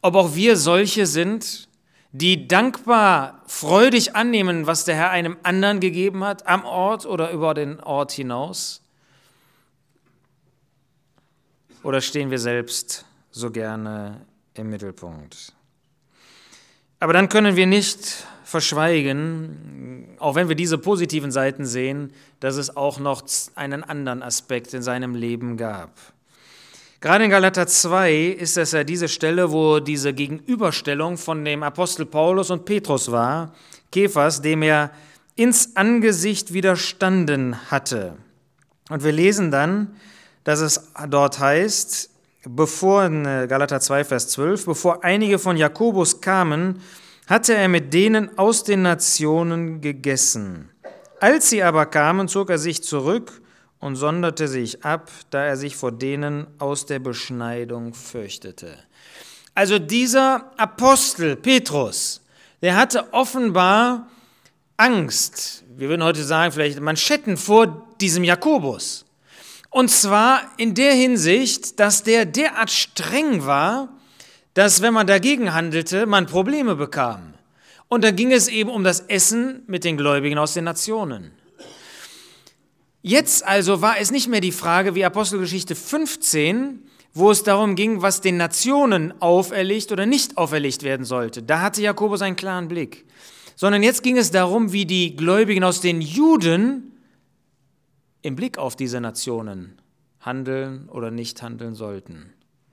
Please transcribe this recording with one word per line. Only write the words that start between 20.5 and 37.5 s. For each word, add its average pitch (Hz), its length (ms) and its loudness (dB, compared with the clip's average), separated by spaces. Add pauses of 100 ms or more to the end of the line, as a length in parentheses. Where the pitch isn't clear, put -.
diese 165 200 -2
positiven 160 540 -2
Seiten 135 340 -2
sehen, 131 460 -6 (300)
dass 135 160 -4
es 139 180 -8
auch 143 240 -2
noch 139 220 -4
z-, - 340 -8
einen 143 300 -10
anderen 131 360 -8
Aspekt 123 520 -8
in 127 80 -8
seinem 123 340 -6
Leben 117 400 -6
gab. 107 360 -10 (1080)
Gerade 196 240 4
in 202 60 4
Galater 190 360 4
zwei 180 480 2
ist 170 400 -2
es 165 160 -2
ja 151 140 0
diese 170 240 -4
Stelle, 165 420 0
wo 156 300 4
diese 143 320 -2
Gegenüberstellung 156 1040 -4
von 160 260 -6
dem 147 180 -4
Apostel 160 440 -4
Paulus 170 440 0
und 180 140 -4
Petrus 190 480 -2
war, 139 420 -2 (380)
Kephas, 160 500 2
dem 156 200 0
er 151 280 2 (460)
ins 233 400 2
Angesicht 208 800 2
widerstanden 175 1040 0 (120)